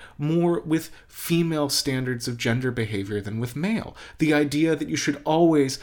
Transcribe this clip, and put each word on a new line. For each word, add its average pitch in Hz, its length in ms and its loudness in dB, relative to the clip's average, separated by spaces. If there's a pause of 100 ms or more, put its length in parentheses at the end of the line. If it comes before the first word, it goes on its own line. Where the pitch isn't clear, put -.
(180)
more 170 440 0
with 160 280 -2 (180)
female 165 640 0
standards 131 580 -2
of 120 100 -6
gender 123 340 0
behavior 104 480 -4
than 101 200 -8
with 120 160 -6
male. 190 400 -4 (220)
The 156 160 4
idea 151 420 2
that 151 140 -6
you 156 60 -4
should 143 300 -2
always 156 580 4